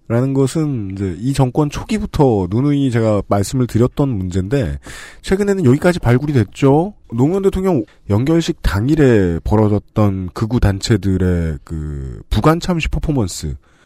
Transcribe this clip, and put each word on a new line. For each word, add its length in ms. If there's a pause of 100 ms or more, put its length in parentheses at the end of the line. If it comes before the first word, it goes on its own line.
라는 260
것은 600
이제 260
이 140
정권 360
초기부터 800
누누이 400
제가 380
말씀을 400
드렸던 420
문제인데 680 (420)
최근에는 440
여기까지 340
발굴이 340
됐죠. 600 (180)
노무현 300
대통령 400 (260)
연결식 540
당일에 800
벌어졌던 920
극우 260
단체들의 1040
그 680
부관참시 600
퍼포먼스, 680 (300)